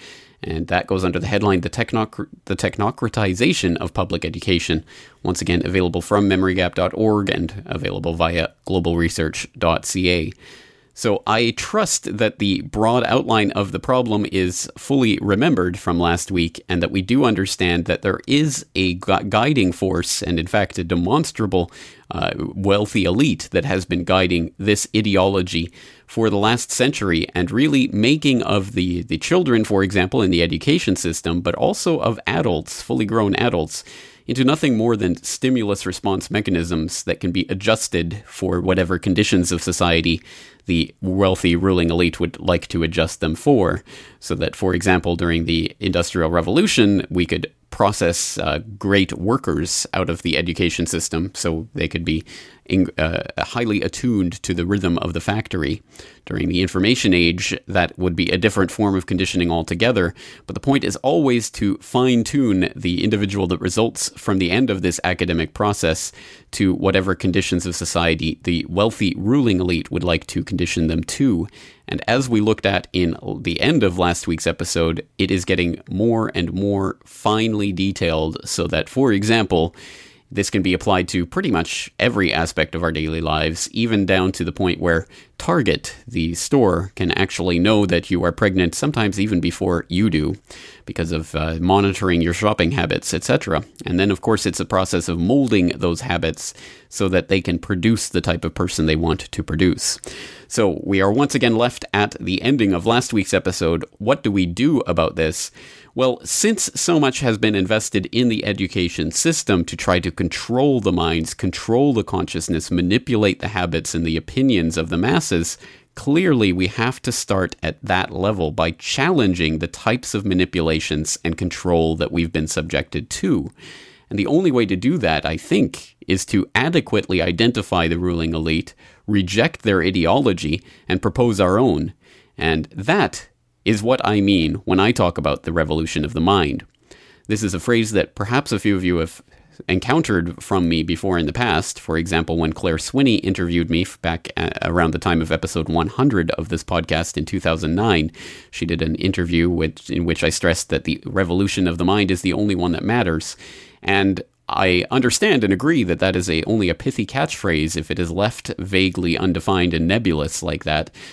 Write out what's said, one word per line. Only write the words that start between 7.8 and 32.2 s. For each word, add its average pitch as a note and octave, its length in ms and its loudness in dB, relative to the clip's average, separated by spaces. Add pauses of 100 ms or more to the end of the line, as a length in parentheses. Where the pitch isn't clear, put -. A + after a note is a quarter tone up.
via E2 340 0 (160)
global F2 320 0
research E2 500 -2 (100)
dot E2 300 0
C F#2 240 0
A. F2 220 0 (600)
So G#2 320 -2
I A#2 260 2
trust - 680 -4
that A2 200 0
the G2 220 0
broad A2+ 440 0
outline A2+ 480 2
of G2+ 200 -2
the F#2 80 -4
problem A#2 500 0
is F#2 460 -2
fully B2+ 460 2
remembered G2 560 2
from F2 200 0
last E2+ 320 0
week, F2 380 -2
and F2+ 140 0
that D#2+ 80 0
we G2 100 0
do A#2+ 240 2
understand F2+ 600 0
that - 160 0
there - 240 0
is C#3+ 480 0
a F#2 200 0
gu-, F2+ 300 0
guiding G#2+ 480 2
force, F2+ 500 -2
and E2+ 160 0
in D#2+ 80 -2
fact G2+ 320 -2
a F#2 60 -4
demonstrable, F#2 880 0 (380)
uh, - 260 -2
wealthy G2+ 680 0
elite G#2 480 0
that E2+ 120 2
has F#2+ 220 -2
been F2+ 180 -2
guiding F2 540 2
this G2+ 360 2
ideology F#2+ 800 0 (340)
for A2+ 220 0
the G#2 80 0
last A2 340 0
century, G2 640 0
and F2 160 0
really C3+ 380 2
making C3+ 540 2
of G2+ 300 -2
the, F2+ 320 -2
the E2 120 -6
children, C3 480 2
for G2+ 180 2
example, F#2+ 380 0
in F#2+ 100 4
the E2+ 120 4
education E2+ 520 0
system, E2+ 460 -2
but F2 140 -2
also E3 460 0
of G#2+ 260 -2